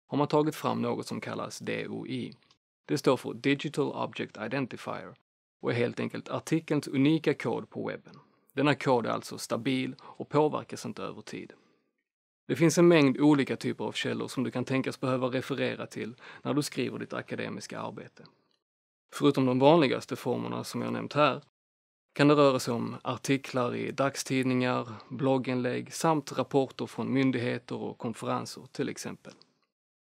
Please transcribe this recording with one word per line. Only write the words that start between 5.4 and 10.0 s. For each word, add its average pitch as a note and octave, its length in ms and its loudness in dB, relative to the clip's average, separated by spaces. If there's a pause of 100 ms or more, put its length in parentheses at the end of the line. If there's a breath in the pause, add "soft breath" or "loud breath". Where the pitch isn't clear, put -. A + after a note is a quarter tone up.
och C3+ 100 -2
är B2 40 0
helt A#2+ 260 -2
enkelt A#2 280 -6
artikelns D3+ 600 -2
unika D3+ 460 2
kod A2 360 -4
på A2 180 -8
webben. - 300 -12 (340)
Denna C#3 220 4
kod B2 320 2
är A#2 40 -2
alltså A2+ 280 -6
stabil C3 600 -4